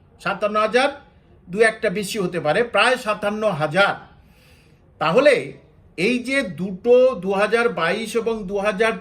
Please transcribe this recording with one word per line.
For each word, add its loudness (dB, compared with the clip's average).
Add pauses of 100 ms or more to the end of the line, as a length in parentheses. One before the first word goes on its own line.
(200)
সাতান্ন -4
হাজার, 0 (480)
দু 0
একটা 2
বেশি -4
হতে -4
পারে, 2
প্রায় 2
সাতান্ন -4
হাজার। 0 (800)
তাহলে 2 (440)
এই 0
যে -4
দুটো, 2
দু -6
হাজার 2
বাইশ -4
এবং -4
দু -6
হাজার 0